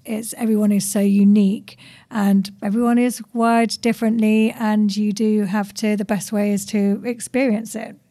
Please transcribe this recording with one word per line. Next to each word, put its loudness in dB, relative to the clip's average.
it's -8
everyone 0
is 0
so -2
unique 4
and 2
everyone 0
is 0
wired 2
differently, 2
and 0
you -2
do 0
have -4
to, -2
the -4
best -4
way 0
is -4
to 0
experience -4
it, -12